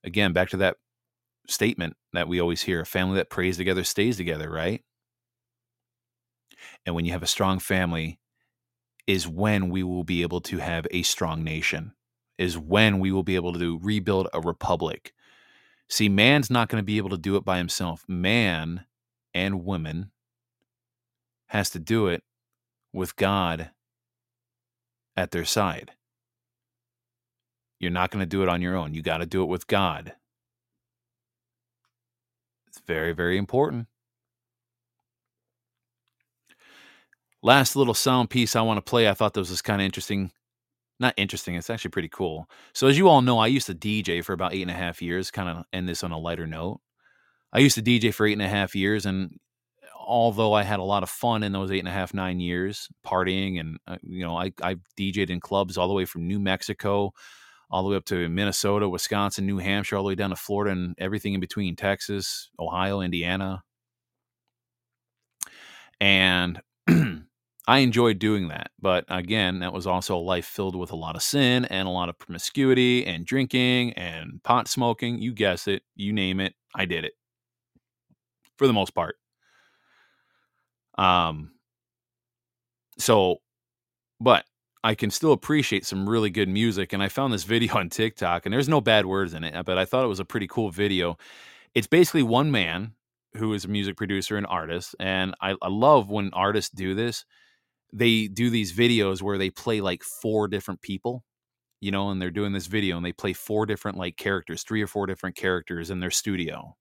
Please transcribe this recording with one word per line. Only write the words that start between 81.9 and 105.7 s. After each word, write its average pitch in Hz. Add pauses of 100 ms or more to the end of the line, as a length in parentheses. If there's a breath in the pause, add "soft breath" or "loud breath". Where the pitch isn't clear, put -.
so, 95 (800)
but 113 (380)
I 110
can 104
still 160
appreciate 135
some 98
really 110
good 95
music. 101
And 98
I 98
found 135
this 90
video 113
<laughs> -
on 87
TikTok, 87
and 98
there's 135
no 151
bad 107
words 92
in 80
it, 82
but 90
I 92
thought 127
it 117
was 95
a 95
pretty 101
cool 110
video. 90 (560 loud breath)
It's 117
basically 165
one 127
man 98 (440)
who 107
is 98
a 92
music 101
producer 101
and 101
artist. 87
And 95
I, 95
I 92
love 113
when 104
artists 98
do 95
this. 113 (680 soft breath)
They 110
do 110
these 104
videos 101
where 98
they 95
play, 110
like, 90
four 107
different 95
people, 120 (560)
you 98
know, 98
and 95
they're 90
doing 101
this 90
video 92
and 87
they 87
play 95
four 107
different, 101
like, 90
characters, 90
three 110
or 101
four 101
different 92
characters 87